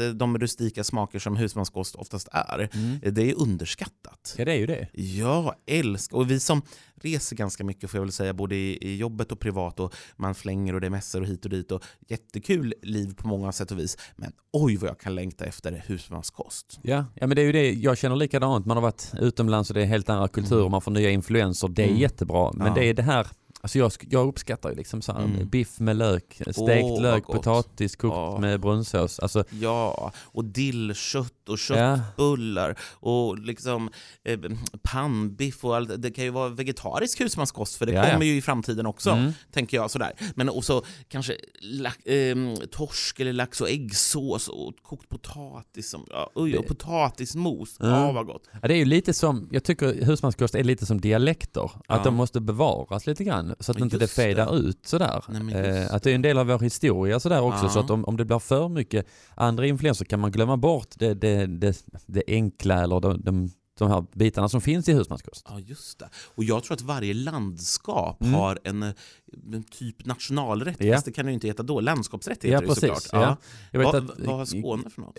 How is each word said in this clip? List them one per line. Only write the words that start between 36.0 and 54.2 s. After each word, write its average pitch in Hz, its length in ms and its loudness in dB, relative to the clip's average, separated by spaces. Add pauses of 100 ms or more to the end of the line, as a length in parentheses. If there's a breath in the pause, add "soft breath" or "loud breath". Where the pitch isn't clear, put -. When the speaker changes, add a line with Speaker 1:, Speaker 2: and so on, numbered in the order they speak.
Speaker 1:
Det 123 80 -4
kan 127 140 -6
ju 127 60 -2
vara 127 180 -4
vegetarisk 131 720 -4
husmanskost, 147 560 -4
för 117 100 -2
det 113 60 2
Speaker 2:
Ja, 98 140 4
ja. 151 60 4
Speaker 1:
kommer 156 140 4
ju 147 100 4
i 135 60 -2
framtiden 113 440 -2
också, 110 240 0
Speaker 2:
Mm. 131 220 4 (200)
Speaker 1:
tänker 127 240 -2
jag 110 140 0
sådär. 120 220 -4 (220 loud breath)
Men 131 140 0
också 127 340 0 (260 loud breath)
kanske 131 280 -6 (240)
la-, 123 320 -8 (140)
ehm, 127 480 2 (160)
torsk - 500 -6
eller 127 120 -2
lax 127 280 -4
och 98 100 0
äggsås 127 800 -2
och - 340 -10
kokt - 260 -18
potatis - 840 -12
som, - 200 -14
ja, - 240 -6
oj, 156 220 -2
och - 60 -6
Speaker 2:
Det - 60 -10
Speaker 1:
potatismos. 151 1120 -4
Speaker 2:
Ja. 113 60 0 (200)
Speaker 1:
Ja, 143 60 2
vad 113 140 -4
gott. - 220 -14 (140 loud breath)
Speaker 2:
Ja, 117 60 2
det 160 60 6
är 170 40 4
ju 156 60 6
lite 160 300 4
som, 135 380 2
jag 131 120 0
tycker 131 400 2
husmanskost 131 500 2
är 131 100 2
lite 120 220 2
som 104 140 2
dialekter. 117 640 2
Att - 80 -6 (160)
Speaker 1:
Ja. 104 160 4
Speaker 2:
de 127 100 4
måste 120 260 0
bevaras 107 640 0
lite 151 180 -2
grann 92 360 -2
så - 120 -2
att 107 60 -2
Speaker 1:
Ja, 123 60 2
Speaker 2:
inte 101 140 0
det 113 60 4
Speaker 1:
just - 120 -2
det. 127 60 4